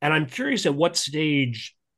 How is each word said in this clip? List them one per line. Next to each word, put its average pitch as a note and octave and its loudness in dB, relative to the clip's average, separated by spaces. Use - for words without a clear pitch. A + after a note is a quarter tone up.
And D3+ 2
I'm D#3 2
curious B3 -2
at D3 2
what E3+ 2
stage C#3+ -2